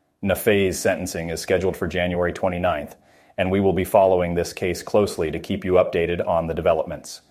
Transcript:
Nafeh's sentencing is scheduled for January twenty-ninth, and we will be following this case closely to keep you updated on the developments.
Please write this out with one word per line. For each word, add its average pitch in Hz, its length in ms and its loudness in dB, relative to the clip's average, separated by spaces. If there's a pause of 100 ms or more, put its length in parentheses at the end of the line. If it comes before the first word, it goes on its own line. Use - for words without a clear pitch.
(220)
Nafeh's 98 560 2
sentencing 90 520 -4
is 82 100 -6
scheduled 92 360 0
for 92 120 -4
January 87 440 -2
twenty-ninth, 87 600 -2 (440)
and 92 120 0
we 98 100 2
will 98 120 4
be 92 120 0
following 92 500 4
this 85 180 -2
case 87 300 -4
closely 92 480 0
to 73 80 -6
keep 95 260 -6
you 92 80 0
updated 87 540 2
on 85 200 0
the 82 80 -4
developments. 80 760 -2